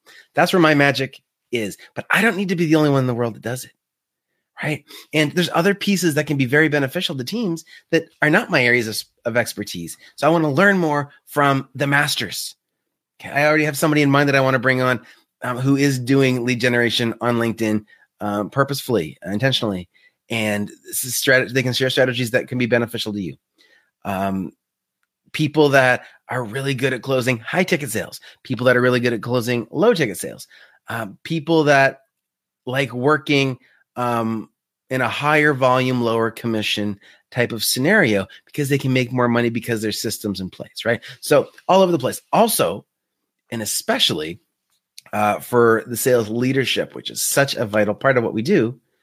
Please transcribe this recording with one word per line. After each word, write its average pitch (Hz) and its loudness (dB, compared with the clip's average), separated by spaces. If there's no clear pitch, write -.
That's 170 2
where 185 6
my 156 6
magic 139 0
is. 110 -6
But - -10
I - 2
don't 214 2
need 196 -2
to 190 -2
be 170 0
the 156 4
only 151 4
one 139 4
in 127 0
the 123 0
world 117 -4
that 127 -20
does 123 -8
it, - -20
right? 147 -4
And 151 2
there's 165 -2
other 196 2
pieces 180 0
that 147 0
can 151 -2
be 135 2
very 147 2
beneficial 147 -2
to 127 -8
teams 185 -6
that 160 0
are 151 2
not 190 2
my 151 2
areas 120 2
of, 107 -6
of 117 -2
expertise. 101 -6
So - -2
I 156 4
wanna 160 2
learn 190 4
more 147 0
from 139 0
the 139 -2
masters. 143 -2
Okay, 101 -16
I 143 0
already 151 2
have 147 -4
somebody 151 2
in 143 4
mind 143 4
that 139 2
I 139 4
wanna 131 2
bring 127 0
on, 127 0
um, 123 -6
who 135 2
is 139 2
doing 127 2
lead 123 0
generation 120 2
on 120 0
LinkedIn, 110 0
um, 104 -4
purposefully, 127 -2
intentionally. 104 -4
And 107 -2
this - -8
is 123 -8
strat-, 127 2
they 131 0
can 127 0
share 127 0
strategies 127 0
that 123 -2
can 127 -6
be 123 0
beneficial 117 -2
to 101 -6
you. 76 -10
Um, 95 -4
people 147 2
that 127 4
are 123 -6
really 135 -4
good 131 -2
at 120 -6
closing 127 0
high 160 -2
ticket 143 -2
sales, 101 -8
people 123 -2
that 127 6
are 120 2
really 123 4
good 123 2
at 110 -4
closing 120 -2
low 208 2
ticket 131 -2
sales, - -12
um, 113 -8
people 160 0
that 139 2
like 127 -4
working, 139 0
um, 117 -2
in 131 -2
a 117 0
higher 151 2
volume, 127 2
lower 113 0
commission 107 -4
type 120 -2
of 113 -8
scenario 127 2
because 143 -6
they 143 2
can 135 0
make 127 0
more 123 0
money 120 2
because 113 -4
there's 107 -4
systems 104 -6
in 92 -8
place, - -14
right? 110 -2
So 135 2
all 185 6
over 180 2
the 165 0
place. - -4
Also, 147 0
and 117 -6
especially, 98 -4
uh, 104 0
for 117 4
the 120 -8
sales 120 2
leadership, 120 -2
which - -14
is - -8
such - 0
a 113 -4
vital 104 0
part 131 0
of 117 2
what 107 -4
we 110 -4
do, 131 0